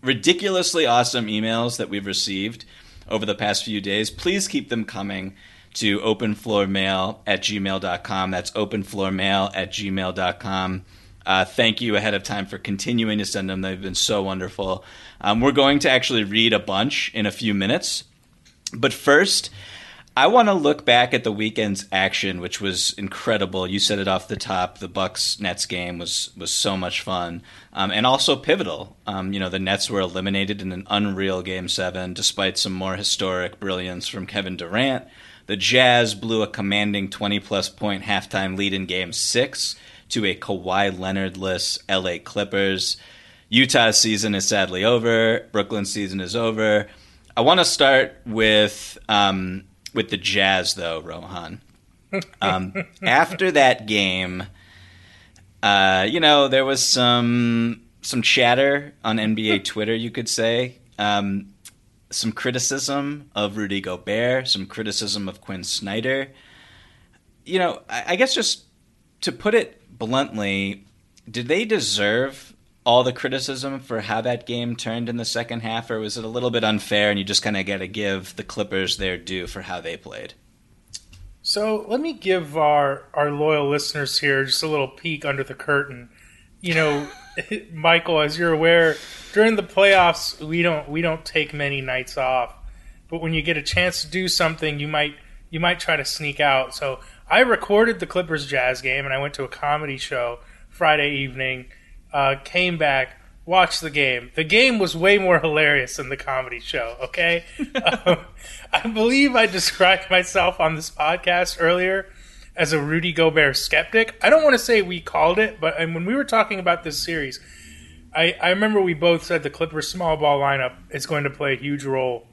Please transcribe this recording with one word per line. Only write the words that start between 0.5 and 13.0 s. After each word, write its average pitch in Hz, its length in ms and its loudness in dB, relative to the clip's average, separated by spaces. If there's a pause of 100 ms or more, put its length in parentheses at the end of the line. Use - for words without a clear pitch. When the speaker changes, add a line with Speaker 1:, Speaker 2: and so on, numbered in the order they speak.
Speaker 1:
awesome 120 420 2
emails 113 500 -2
that 107 100 -4
we've 98 180 -6
received 98 600 -4 (420)
over 107 180 -2
the 101 100 0
past 104 280 -2
few 107 160 -4
days. 101 300 -2
Please 190 400 -2
keep 139 180 -4
them 113 160 -4
coming 98 500 -8 (420)
to 101 240 0
openfloormail 101 1160 0 (100)
at 95 140 0
gmail 98 400 -2
dot 92 220 -4
com. 95 280 -2
That's 90 200 -4
openfloormail 98 1040 -2
at 92 160 -4
gmail 95 440 -4
dot 92 240 -2
com. 95 460 -4 (400)
Uh, 95 180 4
thank 113 380 2
you 113 160 0
ahead 104 160 0
of 98 100 -4
time 101 220 -6
for 95 120 -12
continuing 110 600 -2